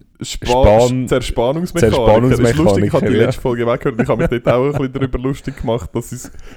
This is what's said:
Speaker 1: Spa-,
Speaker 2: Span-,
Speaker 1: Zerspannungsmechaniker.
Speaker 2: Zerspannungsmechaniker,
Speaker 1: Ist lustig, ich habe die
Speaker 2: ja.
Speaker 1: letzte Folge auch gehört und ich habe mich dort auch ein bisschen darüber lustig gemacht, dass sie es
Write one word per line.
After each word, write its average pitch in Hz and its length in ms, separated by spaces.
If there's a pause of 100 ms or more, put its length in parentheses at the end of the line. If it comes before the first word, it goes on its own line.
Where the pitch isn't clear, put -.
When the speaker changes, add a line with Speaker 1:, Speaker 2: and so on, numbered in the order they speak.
(220)
Speaker 1:
Spa-, - 260 (400)
Speaker 2:
Span-, 127 200
Speaker 1:
Zerspannungsmechaniker. 135 920
Speaker 2:
Zerspannungsmechaniker, 120 540
Speaker 1:
Ist 113 60
lustig, 101 280
ich - 80
habe 143 140
die - 100
Speaker 2:
ja. 113 80
Speaker 1:
letzte 123 160
Folge 120 260
auch 120 120
gehört 123 180
und 120 60
ich 131 60
habe 120 120
mich - 80
dort 120 240
auch 127 120
ein 143 80
bisschen 135 200
darüber 131 260
lustig 135 420
gemacht, 117 320
dass 120 160
sie 123 80
es - 140 (260)